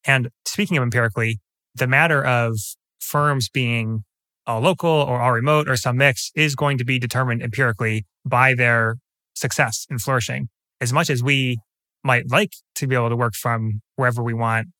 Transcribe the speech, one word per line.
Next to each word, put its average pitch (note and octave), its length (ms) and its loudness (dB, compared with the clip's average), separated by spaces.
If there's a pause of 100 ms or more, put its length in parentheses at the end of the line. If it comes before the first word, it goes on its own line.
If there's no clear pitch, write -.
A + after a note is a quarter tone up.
And C3 240 2 (160)
speaking F#3 320 -2
of B2+ 60 2
empirically, A#2 560 0 (340)
the B2+ 140 -2
matter C#3+ 360 4
of A#2+ 340 0 (420)
firms D3 500 0
being A2+ 540 -2 (420)
all A#2 140 -2
local E3+ 300 2
or C#3 300 2
all B2 120 2
remote D3 360 2
or C3 100 0
some B2 200 0
mix C3+ 380 2
is D3+ 180 2
going C#3+ 240 0
to B2 80 -2
be B2+ 140 -2
determined B2 420 -2
empirically A2 640 -2 (180)
by B2+ 300 4
their A#2 440 2 (380)
success B2 540 -2
and A#2+ 120 -6
flourishing. C3 480 -2 (320)
As A#2+ 100 -2
much D#3+ 180 2
as B2+ 120 0
we C3 380 0 (440)
might B2 260 0
like F3 240 2 (220)
to C#3 120 -4
be B2+ 80 0
able A#2 140 2
to A#2+ 60 0
work A#2 200 -2
from A2 460 -4 (140)
wherever A#2+ 280 0
we A#2 100 -2
want A2+ 360 0 (100)